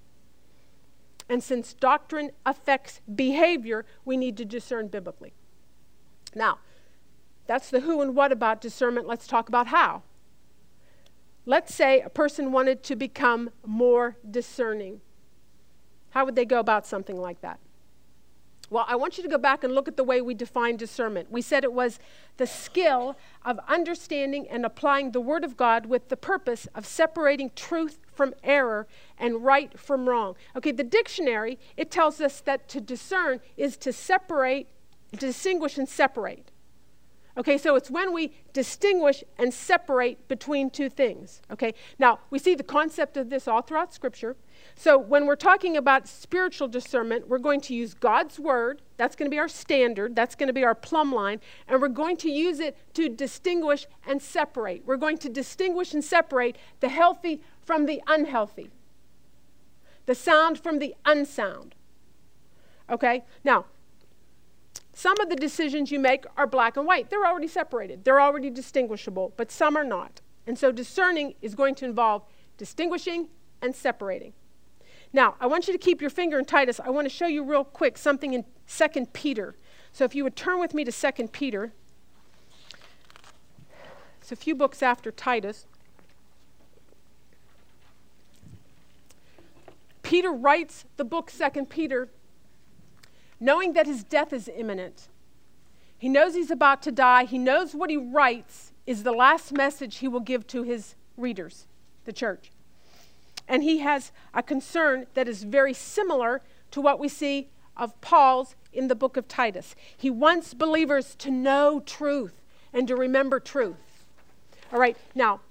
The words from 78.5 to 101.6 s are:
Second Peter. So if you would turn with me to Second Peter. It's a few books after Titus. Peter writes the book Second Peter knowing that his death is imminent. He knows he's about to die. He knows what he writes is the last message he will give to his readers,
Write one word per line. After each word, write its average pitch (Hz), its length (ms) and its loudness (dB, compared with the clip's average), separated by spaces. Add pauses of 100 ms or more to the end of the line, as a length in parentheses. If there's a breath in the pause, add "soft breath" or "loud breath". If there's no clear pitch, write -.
Second 294 460 -2
Peter. 220 420 -6 (380 soft breath)
So - 120 -4
if 254 120 -2
you 285 80 -2
would 254 100 -4
turn 370 240 -2
with 339 160 -4
me 302 80 -2
to 240 80 -6
Second 262 400 -4
Peter. 220 420 -8 (2500 loud breath)
It's - 120 -16
a 226 40 -12
few 311 200 -4
books 269 260 -2
after 240 300 -2
Titus. 214 540 -6 (4000 soft breath)
Peter 349 300 2
writes 285 540 2 (100)
the 285 80 -4
book 330 260 -6
Second 277 400 -4
Peter 262 380 -4 (1300 soft breath)
knowing 320 320 4
that 311 140 4
his 262 160 -6
death 302 300 -2
is 226 200 -8
imminent. 190 540 -10 (920 soft breath)
He 254 120 -6
knows 311 260 4
he's 339 160 -2
about 277 320 4
to 311 80 -6
die. 247 320 6
He 254 160 -4
knows 277 340 2
what 302 160 -4
he 302 80 -2
writes 247 760 0 (120)
is 214 200 -6
the 240 80 0
last 269 400 4
message 277 460 -2
he 262 100 -6
will 247 100 -4
give 240 300 -6
to 240 160 -8
his 233 320 -8 (200)
readers, 226 520 -10 (360)